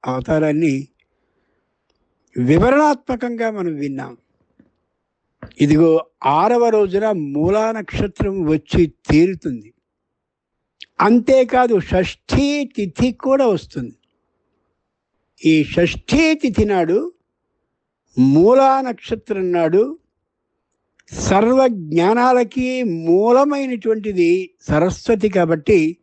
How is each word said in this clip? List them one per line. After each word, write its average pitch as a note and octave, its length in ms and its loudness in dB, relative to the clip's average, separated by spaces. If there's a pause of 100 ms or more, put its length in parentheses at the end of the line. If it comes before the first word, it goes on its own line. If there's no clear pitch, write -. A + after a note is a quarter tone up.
అవతారాన్ని D3+ 840 -2 (1500)
వివరణాత్మకంగా A#3+ 1120 0
మనం F3+ 240 -6
విన్నాం. C3+ 420 -10 (1400)
ఇదిగో D#3+ 460 2 (180)
ఆరవ A3 440 2
రోజున G#3 420 0
మూలా F3 640 -2
నక్షత్రం G3 760 -6
వచ్చి D#3 460 -2 (180)
తీరుతుంది. D3+ 640 0 (1300)
అంతేకాదు A#3+ 800 2
షష్ఠీ C#4 840 -2 (120)
తిథి A3 360 -2
కూడా C4+ 340 0
వస్తుంది. D3 480 -4 (1500)
ఈ D#3 200 2
షష్ఠీ D4 720 0
తిథి A#3 300 -2
నాడు G3+ 480 -2 (1080)
మూలా A#3 600 4
నక్షత్రం G#3 720 -6
నాడు F3+ 460 0 (1120)
సర్వ A#3+ 540 2
జ్ఞానాలకి A#3+ 1160 0
మూలమైనటువంటిది G#3 1700 0 (100)
సరస్వతి F#3 680 -2
కాబట్టి E3 760 0